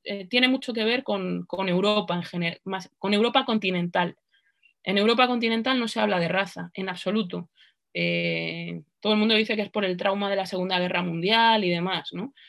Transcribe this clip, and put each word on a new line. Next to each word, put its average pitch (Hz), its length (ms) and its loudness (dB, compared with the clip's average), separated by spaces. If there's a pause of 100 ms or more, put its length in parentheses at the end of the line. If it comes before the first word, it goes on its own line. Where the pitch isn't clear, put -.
eh, 196 240 -8
tiene 247 200 4
mucho 262 260 0
que 226 100 -2
ver 247 200 0
con, 180 420 -2
con 190 220 -4
Europa 185 480 2
en 175 80 -4
gener-, 170 400 -4
más, 190 260 -6 (100)
con 202 140 0
Europa 233 320 4
continental. 185 720 0 (680)
En 190 140 0
Europa 233 300 4
continental 233 520 0
no 233 80 -2
se 220 120 -4
habla 208 200 2
de 170 80 0
raza, 180 460 -4
en 190 160 -6
absoluto. 180 600 -4 (440)
Eh, 170 880 -4 (180)
todo 214 140 0
el 214 60 4
mundo 220 160 4
dice 220 200 2
que 214 60 -2
es 202 80 -4
por 208 160 -2
el 185 120 0
trauma 196 320 0
de 202 60 0
la 190 100 -2
Segunda 180 340 -2
Guerra 180 240 0
Mundial 214 600 2
y 180 60 2
demás, 175 420 -2
¿no? 214 220 -8 (160)